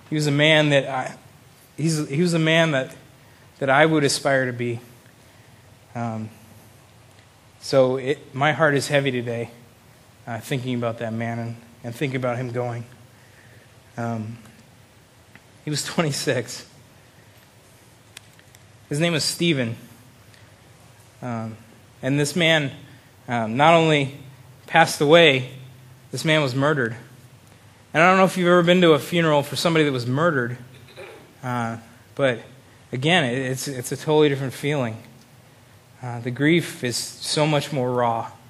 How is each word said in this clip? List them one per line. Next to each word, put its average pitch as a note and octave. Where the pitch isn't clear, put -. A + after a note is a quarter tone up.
He D#3
was D3+
a D3
man D3+
that C#3+
I, -
he's, D3+
he C#3
was F3
a E3
man D#3+
that, C3
that C3+
I C#3+
would D#3
aspire C3+
to B2+
be. A#2+
Um, A2+
so C3
it, C3+
my C#3+
heart C#3+
is C3
heavy C#3
today, A#2+
uh, A#2
thinking B2+
about A#2
that A2+
man A#2
and, A#2
and A#2+
thinking C3
about B2
him B2
going. A#2+
Um, A#2
he D3+
was D3
twenty-six. C#3
His D3
name E3+
was D3
Stephen. C3+
Um, A2+
and C3+
this D3
man, D#3+
um, A#2
not D#3
only D3+
passed -
away, D3
this C3
man D#3
was B2+
murdered. C3+
And D#3
I F3+
don't F#3+
know F#3+
if F#3
you've F3+
ever F3
been F3+
to E3
a D3
funeral D#3
for -
somebody D#3+
that D3
was A#2+
murdered, C3
uh, A#2
but B2+
again, D3+
it, B2
it's, C3
it's B2+
a C3+
totally D3+
different C3+
feeling. C3
Uh, A#2+
the B2
grief D3
is B2
so -
much D3+
more B2+
raw. A#2